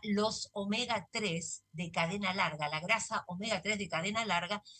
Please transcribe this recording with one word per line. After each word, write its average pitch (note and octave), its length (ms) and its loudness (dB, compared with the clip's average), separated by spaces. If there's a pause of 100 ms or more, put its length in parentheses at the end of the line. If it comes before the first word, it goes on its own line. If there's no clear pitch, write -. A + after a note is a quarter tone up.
los G#3 480 2
omega G#3+ 580 0
tres F#3 640 -2
de E3 180 -4
cadena F#3 440 2
larga, D#3 340 0
la D#3 120 -2
grasa G#3+ 460 0
omega F#3+ 360 -2
tres G#3 160 0
de G3 100 -4
cadena G3 360 0
larga, G3 380 0 (180)